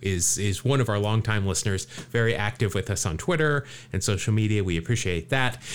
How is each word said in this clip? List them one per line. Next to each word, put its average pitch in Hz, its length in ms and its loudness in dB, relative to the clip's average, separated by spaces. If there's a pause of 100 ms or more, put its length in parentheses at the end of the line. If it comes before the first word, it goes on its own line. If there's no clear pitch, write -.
is, 92 380 0
is 98 260 -2
one 135 160 4
of 120 80 2
our 104 120 2
longtime 107 480 2
listeners, 95 380 0
very - 500 0
active 104 400 -2
with 95 140 -2
us 95 160 -2
on 80 120 -2
Twitter 156 460 0 (280)
and 95 120 -2
social 107 280 0
media. 107 300 2
We 90 140 0
appreciate 87 540 -2
that. 131 300 0 (140)